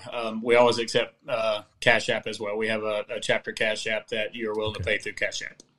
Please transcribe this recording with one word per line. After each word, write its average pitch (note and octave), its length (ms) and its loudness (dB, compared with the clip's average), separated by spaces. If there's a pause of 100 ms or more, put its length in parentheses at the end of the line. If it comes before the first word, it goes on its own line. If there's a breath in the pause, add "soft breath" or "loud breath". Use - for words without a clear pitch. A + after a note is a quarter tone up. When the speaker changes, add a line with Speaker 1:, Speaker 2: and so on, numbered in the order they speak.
(120)
Speaker 1:
um, A2+ 320 -4
we A#2+ 120 4
always A#2+ 240 8
accept, A2+ 360 0 (120)
uh, A2+ 340 0 (180)
Cash A#2 300 4
App A2+ 180 -2
as G#2+ 120 -6
well. G#2 180 -4
We A2 100 0
have A2 160 0
a, G#2+ 260 -2
a A2+ 120 -6
chapter A2+ 320 -2
Cash G#2+ 340 -2
App A2 220 -4
that G#2+ 260 -4
you're A2 180 -4
willing G#2+ 180 -2
Speaker 2:
Okay. G#2+ 120 -10
Speaker 1:
to - 20 -6
pay G#2+ 120 2
through G#2 160 -8
Cash - 280 -4
App. - 200 -16 (180)